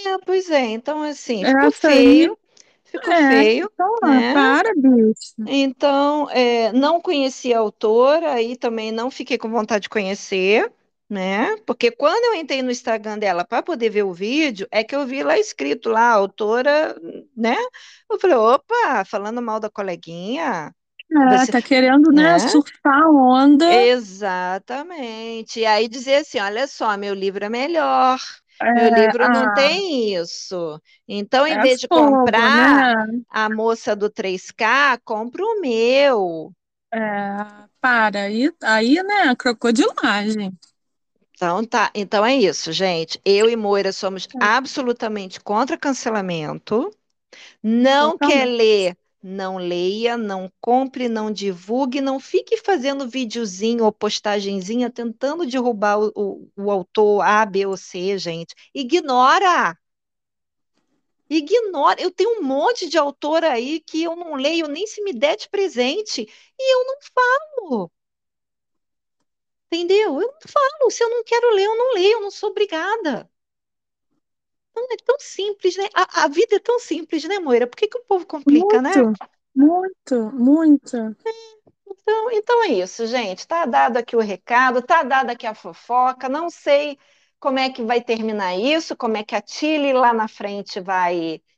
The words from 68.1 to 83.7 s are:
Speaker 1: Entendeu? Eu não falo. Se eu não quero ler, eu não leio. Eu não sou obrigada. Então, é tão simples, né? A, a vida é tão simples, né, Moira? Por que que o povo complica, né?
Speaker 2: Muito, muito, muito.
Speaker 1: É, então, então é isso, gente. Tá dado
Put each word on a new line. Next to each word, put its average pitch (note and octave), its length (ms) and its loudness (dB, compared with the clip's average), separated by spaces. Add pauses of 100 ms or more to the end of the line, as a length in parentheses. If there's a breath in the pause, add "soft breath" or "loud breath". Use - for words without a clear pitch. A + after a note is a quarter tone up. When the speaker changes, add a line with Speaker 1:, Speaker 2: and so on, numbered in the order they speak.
Speaker 1:
Entendeu? F4 480 0
Eu A#4 60 -2
não D5 200 -14
falo. C#5+ 440 0
Se - 120 -4
eu A4+ 60 0
não A#4 140 -4
quero A#4 320 0
ler, G4 100 2
eu A4 100 -2
não B4 200 0
leio. F#4+ 160 4
Eu A#4 100 -2
não G4+ 80 -8
sou G#4+ 220 -8
obrigada. F#4+ 760 -4 (1400)
Então, B4 220 -8
é G4+ 60 -4
tão C5+ 220 -2
simples, F#4+ 560 -4
né? F#4+ 200 -4
A, E4+ 300 0
a - 20 2
vida F#4 300 0
é - 20 -2
tão A#4+ 180 0
simples, D#4+ 460 -6
né, G4 160 -4
Moira? B3 260 2
Por A#3+ 100 -10
que G#4+ 120 0
que B4 100 -10
o A#4+ 60 -12
povo F4+ 220 -2
complica, D#4+ 580 2
né? D4+ 120 -2
Speaker 2:
Muito, A3 300 2 (300)
muito, D4 800 0
muito. C#4+ 600 4
Speaker 1:
É, A3 360 -6 (560)
então, A4 440 -4
então A4+ 320 0
é G4+ 40 0
isso, G#3 400 -4
gente. A3 400 -6
Tá E4 180 -2
dado B3+ 320 0